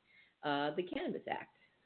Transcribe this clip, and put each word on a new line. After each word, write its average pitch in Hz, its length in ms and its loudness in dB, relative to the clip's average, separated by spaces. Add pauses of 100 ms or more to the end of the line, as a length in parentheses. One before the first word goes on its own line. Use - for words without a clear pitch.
(440)
uh, 147 320 4
the 185 80 2
Cannabis 254 460 -2
Act. - 260 -6 (300)